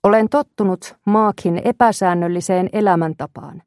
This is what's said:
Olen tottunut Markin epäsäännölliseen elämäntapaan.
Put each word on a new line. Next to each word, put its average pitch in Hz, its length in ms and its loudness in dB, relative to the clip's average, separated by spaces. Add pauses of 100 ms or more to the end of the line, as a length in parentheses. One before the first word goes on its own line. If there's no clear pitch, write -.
Olen 220 260 4
tottunut 202 680 -4 (100)
Markin 202 580 0
epäsäännölliseen 180 1080 0
elämäntapaan. 165 920 -2